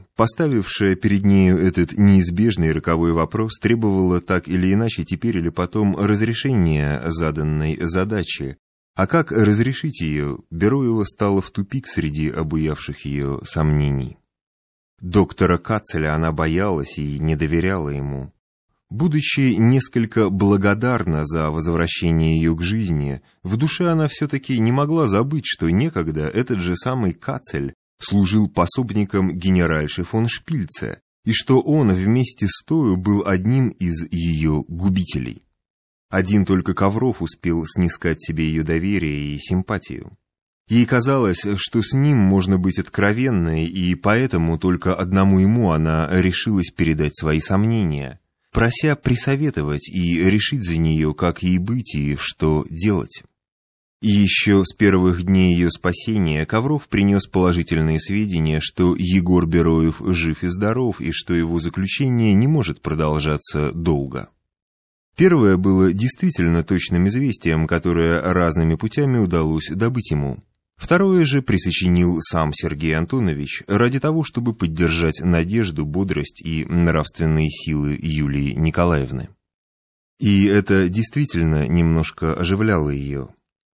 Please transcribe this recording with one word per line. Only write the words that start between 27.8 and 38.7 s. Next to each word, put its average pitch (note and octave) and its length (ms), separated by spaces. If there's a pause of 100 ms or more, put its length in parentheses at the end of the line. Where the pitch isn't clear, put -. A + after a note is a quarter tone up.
служил G2+ 480
пособником G2 880
генеральши E2+ 640
фон A2+ 240
Шпильце, G2 720 (240)
и A2 80
что C3 300
он D3 320
вместе G#2+ 560
с - 160
тою C3+ 320
был G2+ 280
одним G#2 440
из E2+ 320 (100)
ее D#2 560
губителей. E2+ 760 (640)
Один F#2+ 360
только F#2 280
Ковров G#2+ 480
успел E2 440
снискать E2 560
себе D#2+ 280
ее D#2 140
доверие D#2+ 720